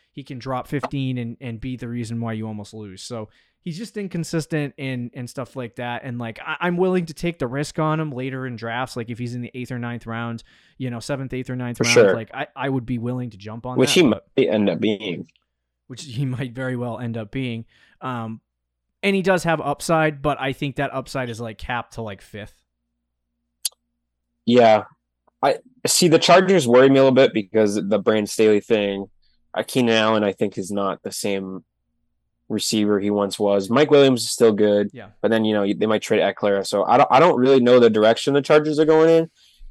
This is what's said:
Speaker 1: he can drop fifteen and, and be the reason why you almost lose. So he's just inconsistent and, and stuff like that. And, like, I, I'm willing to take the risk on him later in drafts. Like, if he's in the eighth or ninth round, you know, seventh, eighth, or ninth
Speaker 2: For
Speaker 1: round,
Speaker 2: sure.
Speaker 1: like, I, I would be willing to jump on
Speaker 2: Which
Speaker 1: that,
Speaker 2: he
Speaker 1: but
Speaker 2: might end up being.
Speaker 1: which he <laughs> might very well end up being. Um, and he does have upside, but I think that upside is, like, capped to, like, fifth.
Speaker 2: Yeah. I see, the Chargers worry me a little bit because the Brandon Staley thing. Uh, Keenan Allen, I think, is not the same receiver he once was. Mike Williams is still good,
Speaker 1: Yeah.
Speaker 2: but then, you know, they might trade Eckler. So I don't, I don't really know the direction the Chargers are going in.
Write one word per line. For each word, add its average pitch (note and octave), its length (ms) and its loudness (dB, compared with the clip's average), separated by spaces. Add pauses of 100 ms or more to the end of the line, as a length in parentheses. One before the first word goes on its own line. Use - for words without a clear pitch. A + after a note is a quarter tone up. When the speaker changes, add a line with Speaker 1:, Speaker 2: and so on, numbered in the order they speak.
(120)
Speaker 1:
he C#3 120 -16
can C3 160 -14
drop B2+ 280 -8
fifteen C3 520 -4
and, A#2 200 -8
and A#2 220 -12
be B2+ 140 -8
the A#2+ 120 -12
reason A#2 320 -6
why A2+ 140 -6
you A2 140 -8
almost G#2 260 -12
lose. G#2 300 -16
So A2 260 -12 (320)
he's E3 160 -10
just G#3+ 180 -14
inconsistent E3 840 -4
and, B2+ 340 -8
and B2 160 -12
stuff - 260 -12
like B2 200 -10
that. A#2+ 280 -8
And, B2 140 -10
like, A#2 260 -10
I, D#3 180 -8
I'm F3 160 -2
willing F#3 300 0
to D#3 60 -14
take E3+ 240 -6
the C#3 80 -4
risk C#3 320 -6
on D#3 220 0
him D#3 100 -4
later C3 380 -8
in B2 80 -8
drafts. A#2 420 -8
Like, A#2 140 -8
if A2 80 -8
he's A#2+ 160 -6
in B2 80 -8
the A#2+ 100 -12
eighth B2 180 -10
or B2+ 60 -8
ninth A#2+ 300 -8
round, A#2 340 -8 (380)
you C3 100 -6
know, A#2+ 100 -8
seventh, C3+ 340 -8
eighth, B2+ 180 -8
or B2+ 40 -6
ninth B2 220 -6
Speaker 2:
For - 60 0
Speaker 1:
round, - 100 2
Speaker 2:
sure. G2+ 220 6
Speaker 1:
like, A2+ 180 -10
I, C#3 220 -8
I C3+ 140 -4
would C3 180 -4
be B2+ 100 -4
willing B2 320 -8
to G#2 80 -20
jump G#2+ 300 -14
on B2+ 100 -4
Speaker 2:
Which C3 160 2
Speaker 1:
that, F#3 80 4
Speaker 2:
he D3 80 4
Speaker 1:
but G#2 160 -2 (100)
Speaker 2:
might C3+ 140 2
end G#2 180 2
up F2+ 120 -2
being. G2 500 -4 (560)
Speaker 1:
which B2+ 200 -18
he C3+ 200 -6
<laughs> B2+ 120 -6
might B2 160 -10
very B2+ 220 -6
well A#2+ 220 -6
end A#2 200 -8
up G#2+ 120 -10
being. A#2+ 360 -8 (360)
Um, A2+ 400 -10 (640)
and G3 120 2
he F#3+ 60 0
does F3+ 220 0
have D#3+ 180 0
upside, D#3 640 -2
but C#3 180 -2
I C3+ 120 -4
think C#3 240 -6
that C#3 140 -4
upside C3 380 -8
is, A2 100 -10
like, A2+ 200 -12
capped A#2+ 340 -8
to, - 80 -10
like, G#2 220 -12
fifth. - 320 -18 (1900)
Speaker 2:
Yeah. A2+ 380 6 (580)
I C#3 160 0 (280)
see, - 220 2
the D#3+ 120 6
Chargers F#3 480 4
worry B2+ 220 8
me C3+ 80 6
a C3+ 60 6
little C3+ 120 6
bit B2 180 6
because G#2+ 420 0
the G2+ 240 -2
Brandon G#2+ 280 0
Staley G#2+ 320 4
thing. G2+ 480 -2 (460)
Uh, A2 120 -4
Keenan A#2 300 0
Allen, A2 280 2
I G2+ 80 2
think, G2 260 -4
is G2 140 -10
not G2 320 -4
the G2+ 80 -8
same F#2+ 520 -6 (880)
receiver G#2 500 0
he G2+ 100 -4
once G2+ 300 -2
was. G2+ 300 0
Mike C#3 220 2
Williams C3+ 320 4
is - 80 -8
still A2+ 200 4
good, G#2 400 2
Speaker 1:
Yeah. G#2+ 180 -18 (120)
Speaker 2:
but A2+ 100 0
then, A2 140 2
you G#2+ 80 0
know, G2+ 180 0
they G#2 140 -2
might G#2+ 160 0
trade F2+ 200 0
Eckler. G2 440 0
So G2+ 180 -2
I A#2+ 140 4
don't, C#3 140 6
I B2+ 80 6
don't E3 200 6
really C3 200 6
know B2 200 6
the A#2 100 8
direction A2 440 4
the C#3+ 80 2
Chargers D3+ 380 2
are D#3+ 60 4
going D#3+ 240 6
in. E3 200 4 (420)